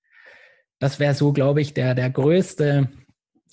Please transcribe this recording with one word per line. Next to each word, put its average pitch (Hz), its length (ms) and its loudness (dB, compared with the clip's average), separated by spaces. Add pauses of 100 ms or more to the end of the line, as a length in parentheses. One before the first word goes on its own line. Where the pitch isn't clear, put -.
(840)
das 139 160 -2
wäre 143 160 0
so, 147 180 2
glaube 143 280 0
ich, 143 140 -4
der, 127 200 -2
der 127 160 -2
größte 143 800 0 (640)